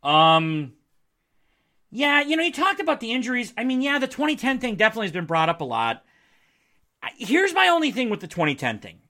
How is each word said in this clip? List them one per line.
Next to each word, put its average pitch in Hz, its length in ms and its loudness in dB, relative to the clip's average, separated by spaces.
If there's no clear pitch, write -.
Um, 156 680 4
yeah, 285 300 2
you 294 140 0
know, 320 60 0
you 339 100 0
talked 392 280 0
about 320 180 0
the 226 140 -8
injuries. 247 440 -4
I 226 60 -6
mean, 254 180 -2
yeah, 277 200 0
the 254 80 -2
twenty 302 260 -2
ten 262 240 -2
thing 240 160 -4
definitely 214 320 0
has 170 60 -6
been 170 140 -4
brought 160 220 2
up 165 120 -2
a 156 40 -6
lot. 113 400 -2
I, - 160 -10
here's 330 380 0
my 370 140 4
only 320 240 2
thing 233 180 -2
with 208 80 -4
the - 80 -12
twenty 151 300 0
ten 113 240 -4
thing. 87 180 -18